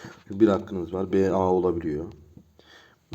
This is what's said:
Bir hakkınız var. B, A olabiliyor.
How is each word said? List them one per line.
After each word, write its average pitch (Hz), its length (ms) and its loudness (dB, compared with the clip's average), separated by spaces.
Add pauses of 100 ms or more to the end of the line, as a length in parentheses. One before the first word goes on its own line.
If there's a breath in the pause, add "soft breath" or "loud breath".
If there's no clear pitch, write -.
(300 loud breath)
Bir 104 180 4
hakkınız 92 440 -2
var. 92 200 -6
B, 95 180 4
A 92 220 2
olabiliyor. 85 520 0 (1120 soft breath)